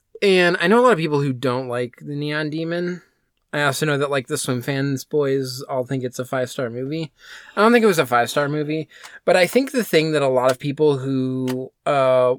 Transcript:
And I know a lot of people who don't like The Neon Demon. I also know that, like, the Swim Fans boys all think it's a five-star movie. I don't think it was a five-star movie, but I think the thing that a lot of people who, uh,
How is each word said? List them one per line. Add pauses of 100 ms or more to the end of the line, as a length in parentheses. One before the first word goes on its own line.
(220)
And
I
know
a
lot
of
people
who
don't
like
The
Neon
Demon. (500)
I
also
know
that,
like,
the
Swim
Fans
boys
all
think
it's
a
five-star
movie. (420)
I
don't
think
it
was
a
five-star
movie, (380)
but
I
think
the
thing
that
a
lot
of
people
who, (160)
uh,